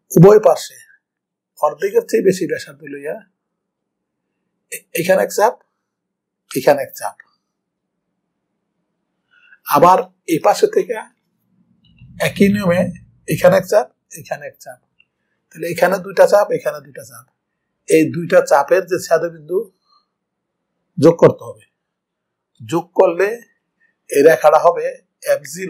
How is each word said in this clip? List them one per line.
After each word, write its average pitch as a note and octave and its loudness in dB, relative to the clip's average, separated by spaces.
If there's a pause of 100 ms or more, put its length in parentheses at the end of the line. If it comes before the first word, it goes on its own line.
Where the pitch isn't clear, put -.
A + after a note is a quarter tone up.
(180)
উভয় G3+ 8
পাশে - -4 (800)
অর্ধেকের G3 -4
চেয়ে - -2
বেশি F#3+ 0
ব্যাসার্ধ C#3 -12 (120)
লইয়া C#3+ -10 (1600)
এ-, - -16 (140)
এখানে F#3 0
এক F#3 -8
চাপ, G#3+ 2 (1000)
এখানে C#3 0
এক - -20
চাপ। - -12 (2500)
আবার F3+ 4 (360)
এই D3+ -2
পাশে G3 2
থেকে F#3+ -4 (1300)
একই G3+ 2
নিয়মে F#3 -2 (520)
এখানে F3+ 4
এক F#3 -4
চাপ, G#3+ 0 (320)
এখানে D3 -14
এক - -20
চাপ। B2+ -20 (680)
তাহলে E3 -14
এখানে F3+ -2 (100)
দুইটা F#3+ 2
চাপ, G#3 2 (100)
এখানে D3 -10
দুইটা C#3+ -20
চাপ। A#2 -20 (640)
এই D#3+ 4 (120)
দুইটা F3 0 (100)
চাপের F#3+ 2
যে F3+ -4
ছেদবিন্দু E3 -4 (1400)
যোগ E3 4
করতে - 4
হবে, - -20 (960)
যোগ D#3+ -6 (140)
করলে F#3 2 (800)
এই C#3 0
রেখাটা D#3 4
হবে E3 0 (480)
এফজি C#3+ -8